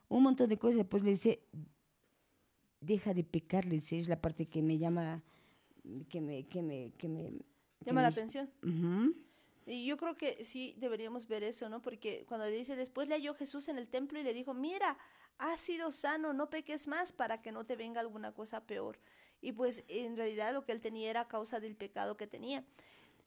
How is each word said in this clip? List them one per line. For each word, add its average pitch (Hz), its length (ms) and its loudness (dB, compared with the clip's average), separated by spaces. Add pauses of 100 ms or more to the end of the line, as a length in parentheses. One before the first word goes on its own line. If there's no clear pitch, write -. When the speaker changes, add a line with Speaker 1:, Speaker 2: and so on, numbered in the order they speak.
Speaker 1:
un 247 140 8
montón 262 260 8
de 214 80 4
cosas. 226 320 6
Pues 196 140 4
le 202 80 6
dice, 202 300 6 (1400)
"Deja 196 320 2
de 180 100 4
pecar", 180 420 2
le 170 100 2
dice, 156 220 0
es 170 120 0
la 165 120 2
parte 156 260 0
que 160 140 0
me 160 160 6
llama, 165 460 0 (840)
que 165 120 -6
me... 147 260 -6
Que 180 140 -4
me, 135 360 -6
que 170 100 -8
me, 160 220 -4
que - 560 -16
Speaker 2:
Llama 254 160 4
Speaker 1:
me - 20 6
Speaker 2:
la 247 60 8
Speaker 1:
dice. 233 120 2
Speaker 2:
atención. 269 300 -6 (120)
Speaker 1:
Ujú. 175 520 4 (520)
Speaker 2:
Y 240 180 -6
yo 277 120 0
creo 339 180 -4
que 277 300 -4
sí 254 320 -8
deberíamos 226 500 -6
ver 214 160 -4
eso, 226 260 -6
¿no? 233 120 -8
Porque 220 460 -6
cuando 220 180 -4
dice, 240 300 -2
"Después 254 320 -4
le 302 80 2
halló 294 180 -2
Jesús 285 340 -6
en 294 120 -2
el 240 100 -8
templo 285 300 -2
y 302 40 -4
le 247 100 0
dijo, 254 200 -4
'Mira, 320 440 0 (420)
has 320 200 -2
sido 330 320 -2
sano, 302 420 0
no 294 180 -2
peques 302 360 -4
más 339 240 -2
para 226 300 -2
que 226 100 -10
no 220 140 -8
te 254 100 -4
venga 233 260 -6
alguna 214 320 -8
cosa 220 340 -10
peor'". 208 320 -6 (420)
Y 247 120 -6
pues 226 340 0
en 233 300 -4
realidad 220 360 -2
lo 269 120 -2
que 247 60 -4
él 226 100 -4
tenía 220 280 -4
era 233 180 -2
causa 226 320 -6
del 214 160 -8
pecado 202 400 -6
que 208 120 -8
tenía. 262 360 -8 (640)